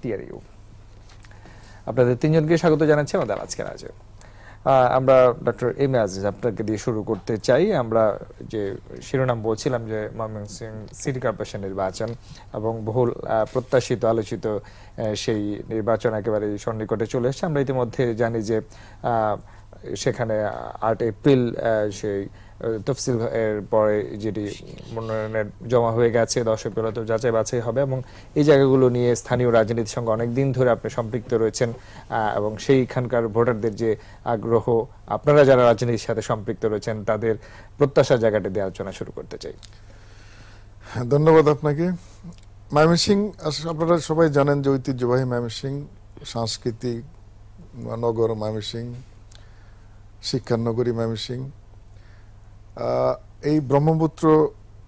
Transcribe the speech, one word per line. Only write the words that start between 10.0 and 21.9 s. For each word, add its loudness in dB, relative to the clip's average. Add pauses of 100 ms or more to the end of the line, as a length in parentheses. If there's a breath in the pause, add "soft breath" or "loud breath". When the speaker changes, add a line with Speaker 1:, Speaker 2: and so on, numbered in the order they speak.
Speaker 1:
ময়মনসিংহ -10
সিটি -6
কর্পোরেশন -4
নির্বাচন -4 (440 loud breath)
এবং -6
বহুল, 0
আহ, -2
প্রত্যাশিত, 0
আলোচিত, -2
আহ, -6
সেই -4
নির্বাচন 0
একেবারেই -2
সন্নিকটে -4
চলে -2
এসেছে। -4
আমরা 0
ইতিমধ্যে -2
জানি 0
যে, -2 (420 loud breath)
আহ, -4
সেখানে -2 (320)
আট 0
এপ্রিল, 4
আহ, 0